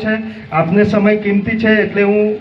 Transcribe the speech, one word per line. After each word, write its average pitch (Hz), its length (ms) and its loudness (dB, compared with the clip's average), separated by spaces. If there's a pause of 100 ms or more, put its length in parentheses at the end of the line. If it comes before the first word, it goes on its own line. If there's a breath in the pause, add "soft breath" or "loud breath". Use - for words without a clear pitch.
છે, 220 100 -2 (440 loud breath)
આપને 180 340 2
સમય 214 320 2
કિંમતી 202 400 0
છે, 214 80 4 (100)
એટલે 202 200 -2
હું 202 180 2 (200)